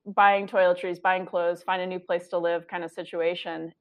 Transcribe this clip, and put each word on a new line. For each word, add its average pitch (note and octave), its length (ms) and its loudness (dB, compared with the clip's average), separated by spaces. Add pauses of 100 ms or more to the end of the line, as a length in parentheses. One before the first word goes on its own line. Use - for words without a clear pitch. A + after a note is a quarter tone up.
buying G3+ 400 4
toiletries, F3+ 560 2
buying F#3 240 0
clothes, F3 380 -2
find F#3 180 -2
a F#3 60 -4
new F#3 100 -6
place F3+ 300 -6
to F3+ 100 -2
live E3+ 300 -2
kind F3 160 -8
of E3 80 -10
situation. E3+ 880 -6